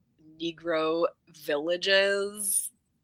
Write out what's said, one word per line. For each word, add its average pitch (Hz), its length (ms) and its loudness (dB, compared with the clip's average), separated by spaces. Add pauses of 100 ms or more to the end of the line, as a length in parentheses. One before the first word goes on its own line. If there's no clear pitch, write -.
(420)
Negro 165 640 -2 (400)
villages 196 1300 0 (320)